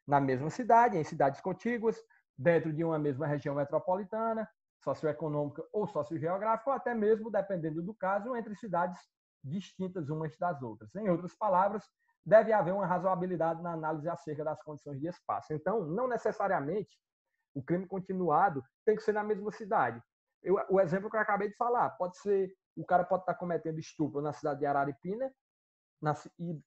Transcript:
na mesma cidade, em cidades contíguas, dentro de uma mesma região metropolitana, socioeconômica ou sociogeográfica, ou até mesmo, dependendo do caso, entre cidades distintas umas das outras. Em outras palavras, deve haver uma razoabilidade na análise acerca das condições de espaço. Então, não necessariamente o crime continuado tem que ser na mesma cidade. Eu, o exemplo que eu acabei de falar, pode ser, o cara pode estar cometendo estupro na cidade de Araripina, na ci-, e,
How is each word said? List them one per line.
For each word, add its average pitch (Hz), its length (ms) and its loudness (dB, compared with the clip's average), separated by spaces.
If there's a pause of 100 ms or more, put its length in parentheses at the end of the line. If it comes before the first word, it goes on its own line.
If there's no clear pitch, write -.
na 139 140 4
mesma 135 280 0
cidade, 233 480 6
em 151 60 0
cidades 143 380 0
contíguas, 226 600 -2 (360)
dentro 160 340 4
de 156 140 0
uma 160 120 0
mesma 147 300 -2
região 147 260 -2
metropolitana, 196 920 -2 (340)
socioeconômica 147 800 -2 (120)
ou 208 140 0
sociogeográfica, 180 800 -2
ou 269 60 2
até 240 180 -4
mesmo, 220 360 2
dependendo 185 520 -2
do 190 120 -6
caso, 202 400 -2
entre 226 220 -8
cidades 180 460 -4 (420)
distintas 185 640 -6
umas 156 280 -4
das 175 240 -2
outras. 110 340 -12
Em 208 140 -2
outras 175 260 0
palavras, 202 480 2 (420)
deve 214 280 8
haver 190 200 4
uma 196 120 0
razoabilidade 175 760 0
na 175 120 -6
análise 156 340 -4
acerca 156 380 -6
das 151 180 -6
condições 143 380 -12
de 156 60 -4
espaço. 120 460 -6
Então, 185 320 -2
não 202 220 -2
necessariamente 202 880 -2 (560)
o 135 80 -8
crime 175 240 -2
continuado 180 800 2 (220)
tem 214 100 4
que 214 80 -8
ser 214 80 0
na 208 120 2
mesma 208 280 -2
cidade. 156 500 0 (400)
Eu, 185 140 2 (140)
o 190 100 4
exemplo 196 300 2
que 220 80 -4
eu 214 40 2
acabei 202 280 0
de - 80 -16
falar, 233 340 2
pode 180 280 -6
ser, 190 340 0 (220)
o 160 100 -8
cara 180 180 4
pode 185 200 0
estar 175 100 0
cometendo 165 460 -4
estupro 147 420 -4
na 151 100 -2
cidade 143 280 -4
de 143 80 0
Araripina, 143 640 -2 (640)
na 151 140 0
ci-, - 240 -12
e, 170 300 -6